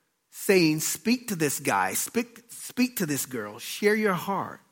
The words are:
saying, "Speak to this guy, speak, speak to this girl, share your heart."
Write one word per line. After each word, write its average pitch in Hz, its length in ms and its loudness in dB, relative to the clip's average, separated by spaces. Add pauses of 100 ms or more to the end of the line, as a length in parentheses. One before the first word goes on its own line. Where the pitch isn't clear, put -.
(300)
saying, 160 520 4
"Speak - 480 -2
to 202 60 -2
this 156 240 0
guy, 101 360 0
speak, - 440 -4 (100)
speak - 480 -2
to 180 100 0
this 143 180 -2
girl, 110 320 -8
share 208 380 0
your 214 180 2
heart." 165 480 -4 (100)